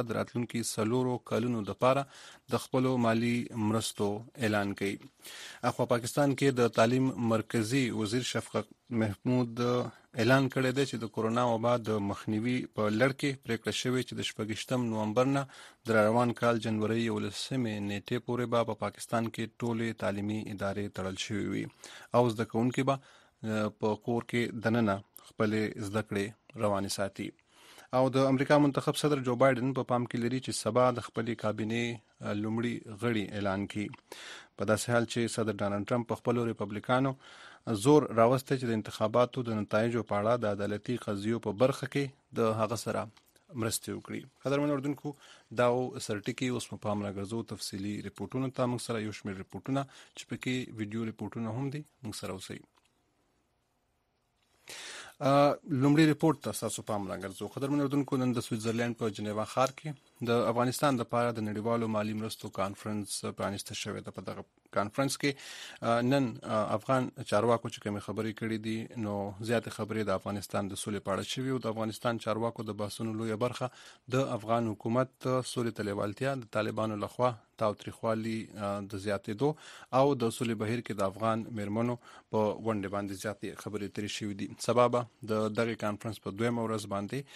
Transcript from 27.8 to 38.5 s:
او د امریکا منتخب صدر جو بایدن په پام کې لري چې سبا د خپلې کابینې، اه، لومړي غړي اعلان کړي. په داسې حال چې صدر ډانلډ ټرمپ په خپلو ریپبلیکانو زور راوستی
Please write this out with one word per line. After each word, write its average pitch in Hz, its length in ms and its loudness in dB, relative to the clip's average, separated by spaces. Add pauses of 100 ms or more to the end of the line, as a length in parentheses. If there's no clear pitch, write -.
او 131 80 6 (100)
د 135 180 4
امریکا 139 320 6
منتخب 139 380 2
صدر 147 240 2
جو 123 160 2
بایدن 131 360 4
په 123 120 0
پام 123 200 2
کې 117 120 -6
لري 120 240 0
چې 110 60 -4 (100)
سبا 123 280 4
د 117 180 -4
خپلې 113 340 -4
کابینې، 110 420 0 (120)
اه، 107 460 -8
لومړي 113 320 -2 (280)
غړي 113 220 2 (100)
اعلان 101 380 0
کړي. 104 140 -2 (680)
په - 140 -4
داسې 107 220 2
حال 117 200 4
چې 117 240 0
صدر 110 240 0
ډانلډ 101 280 0
ټرمپ 120 240 0
په 107 100 -4
خپلو 120 280 0
ریپبلیکانو 113 640 0 (720)
زور 147 180 10 (160)
راوستی 127 420 6